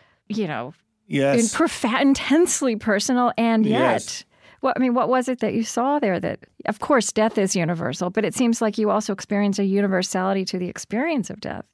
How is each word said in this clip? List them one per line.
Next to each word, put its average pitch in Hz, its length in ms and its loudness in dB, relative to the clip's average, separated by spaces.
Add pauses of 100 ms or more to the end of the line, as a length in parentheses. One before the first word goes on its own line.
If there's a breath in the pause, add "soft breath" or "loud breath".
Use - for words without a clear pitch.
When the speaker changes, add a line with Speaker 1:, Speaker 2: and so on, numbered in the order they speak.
(280 soft breath)
Speaker 1:
you 208 180 -4
know, 131 280 -8 (340)
Speaker 2:
Yes. 240 320 2
Speaker 1:
in 226 60 2 (120)
profa-, 269 420 0
intensely 277 760 2
personal, 240 600 0
and 226 300 2
yet, 214 140 2 (120)
Speaker 2:
Yes. - 320 -6 (360 soft breath)
Speaker 1:
what, 262 160 0
I - 40 0
mean, 254 140 2
what 240 160 0
was 254 180 0
it 254 120 -2
that 220 120 0
you 226 100 0
saw 262 360 0
there 196 220 0
that, - 180 -4 (260)
of - 140 -4
course, 262 340 2
death 214 240 2
is 196 180 2
universal, 170 540 -2
but 208 160 -2
it 208 100 -2
seems 233 280 2
like 214 160 0
you 214 100 2
also 208 240 0
experience 202 460 0
a 202 60 2
universality 190 800 0
to 180 120 -6
the 180 100 -4
experience 254 600 -4
of - 120 -12
death. - 340 -8